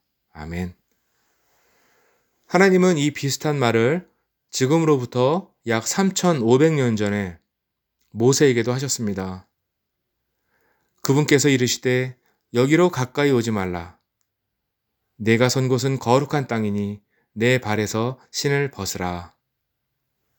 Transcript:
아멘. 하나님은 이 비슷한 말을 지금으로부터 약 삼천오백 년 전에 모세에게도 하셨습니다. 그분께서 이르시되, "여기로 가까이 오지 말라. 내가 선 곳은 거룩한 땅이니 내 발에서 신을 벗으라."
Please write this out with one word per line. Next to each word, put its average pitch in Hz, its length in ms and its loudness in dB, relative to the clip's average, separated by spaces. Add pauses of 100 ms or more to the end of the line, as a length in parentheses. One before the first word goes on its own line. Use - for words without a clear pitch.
(320)
아멘. 85 420 -8 (1700)
하나님은 185 500 4
이 147 140 0
비슷한 143 480 -4
말을 123 500 0 (420)
지금으로부터 143 1040 0 (140)
약 113 200 -2
삼천오백 160 880 2
년 123 200 0
전에 101 440 -4 (720)
모세에게도 123 640 2
하셨습니다. 101 760 -6 (1500)
그분께서 143 460 2
이르시되, 127 680 0 (380)
"여기로 156 360 4
가까이 139 420 0
오지 117 180 0
말라. 90 480 -6 (1160)
내가 113 320 2
선 127 180 -2
곳은 131 320 -2
거룩한 139 480 0
땅이니 104 560 -4 (300)
내 123 260 2
발에서 110 640 -4 (100)
신을 143 400 -2
벗으라." 90 640 -8 (1040)